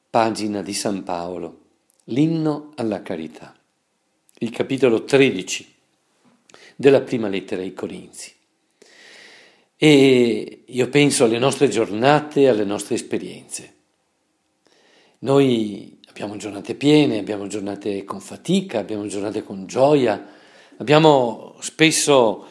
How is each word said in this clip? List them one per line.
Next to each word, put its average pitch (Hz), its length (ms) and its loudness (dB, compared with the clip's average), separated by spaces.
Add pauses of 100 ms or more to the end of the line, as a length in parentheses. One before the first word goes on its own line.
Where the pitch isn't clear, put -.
pagina 107 540 -2
di 92 100 -10
San 101 300 -6
Paolo, 87 600 -10 (420)
l'inno 156 720 -2
alla 107 260 -4
carità, 80 500 -12 (880)
il 117 120 -6
capitolo 123 520 0
tredici 120 640 0 (1120)
della 135 240 6
prima 131 260 -4
lettera 95 360 -6
ai 95 120 -12
Corinzi. - 600 -14 (1400)
E 131 840 4
io 123 240 -2
penso 143 360 2
alle 117 140 2
nostre 135 300 2
giornate, 123 800 2
alle 107 160 2
nostre 101 300 -6
esperienze. - 800 -10 (1400)
Noi 117 800 0 (100)
abbiamo 104 300 -12
giornate 101 360 -10
piene, 139 440 4
abbiamo 101 280 -6
giornate 101 580 -8
con 98 160 -12
fatica, 180 580 -4
abbiamo 104 280 -6
giornate 101 380 -8
con 95 220 -14
gioia, 123 600 2 (500)
abbiamo 135 840 2
spesso 135 920 2